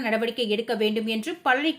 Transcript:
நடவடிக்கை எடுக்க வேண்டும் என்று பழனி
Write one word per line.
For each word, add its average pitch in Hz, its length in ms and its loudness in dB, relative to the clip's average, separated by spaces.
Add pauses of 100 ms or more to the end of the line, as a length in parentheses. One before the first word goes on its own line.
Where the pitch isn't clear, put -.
நடவடிக்கை 226 480 0
எடுக்க 226 280 -2
வேண்டும் 214 320 0
என்று 226 180 -4 (120)
பழனி 285 340 2